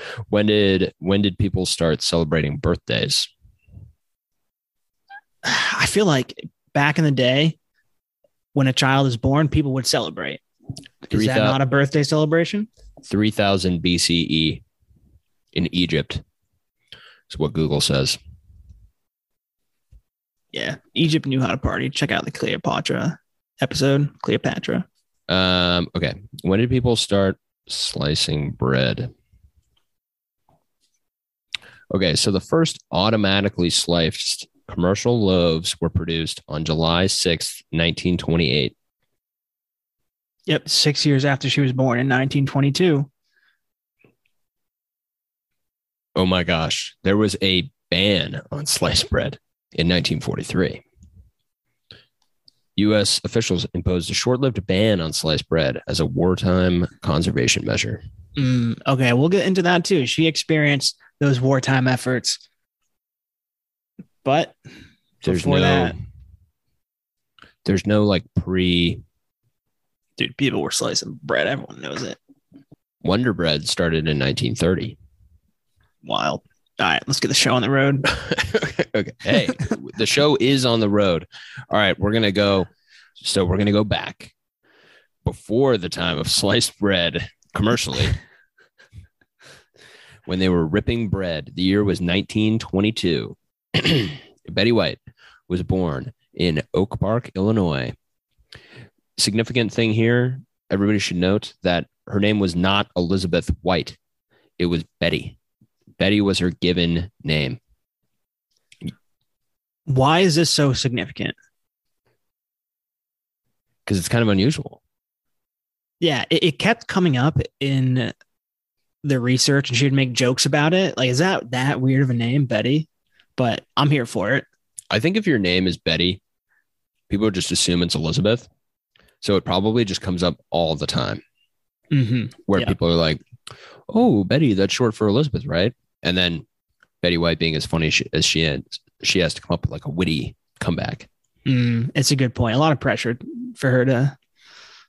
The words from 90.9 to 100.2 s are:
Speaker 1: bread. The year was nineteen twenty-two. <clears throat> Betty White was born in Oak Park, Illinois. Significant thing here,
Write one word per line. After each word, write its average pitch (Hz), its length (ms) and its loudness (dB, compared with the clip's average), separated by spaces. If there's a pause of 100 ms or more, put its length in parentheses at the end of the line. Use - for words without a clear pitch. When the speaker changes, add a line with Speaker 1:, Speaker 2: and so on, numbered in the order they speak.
Speaker 1:
bread. 85 460 -6
The 90 80 -4
year 98 200 4
was 90 200 0
nineteen 107 560 0
twenty-two. 92 760 -2 (380)
<clears throat> - 100 -2 (680)
Betty 101 220 2
White 90 260 0 (500)
was 90 140 -2
born 85 500 -2 (220)
in 82 280 0 (120)
Oak - 260 -2
Park, 110 340 -2
Illinois. 92 600 0 (1200)
Significant 113 560 0
thing 110 220 0
here, 123 440 2 (300)